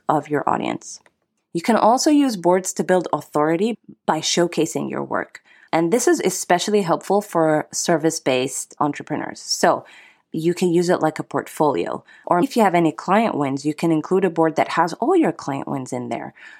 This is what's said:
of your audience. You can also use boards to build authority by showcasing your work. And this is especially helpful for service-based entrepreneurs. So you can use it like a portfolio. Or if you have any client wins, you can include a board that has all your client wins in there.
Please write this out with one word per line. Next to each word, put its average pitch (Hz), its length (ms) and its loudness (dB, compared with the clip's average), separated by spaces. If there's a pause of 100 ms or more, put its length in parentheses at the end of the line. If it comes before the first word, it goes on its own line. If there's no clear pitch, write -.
of 147 220 -2
your 147 180 -2
audience. - 520 -4 (520)
You 170 100 -4
can 226 160 2
also 254 340 4
use 277 260 4
boards 180 360 0
to 190 100 -4
build 185 280 2
authority 165 680 -2 (260)
by 156 140 0
showcasing 165 680 -2
your 135 160 -6
work. - 380 -8 (320)
And 165 180 2
this 233 160 2
is 339 120 4
especially 185 640 0
helpful 165 380 0
for 160 520 0
service-based 143 1040 0
entrepreneurs. - 600 -6
So - 440 0 (480)
you 165 220 0
can 180 180 0
use 170 180 2
it 175 120 2
like 156 160 0
a 151 60 -8
portfolio. - 800 -2 (240)
Or 175 120 2
if 269 160 -2
you 240 60 4
have 185 140 4
any 165 160 4
client 202 440 0
wins, 139 300 -4
you 151 80 0
can 165 180 0
include 185 340 2
a 185 40 0
board 160 280 2
that - 120 0
has 170 240 0
all 302 220 0
your 277 160 4
client - 360 -8
wins 131 240 -6
in 123 180 -6
there. - 260 -8 (240)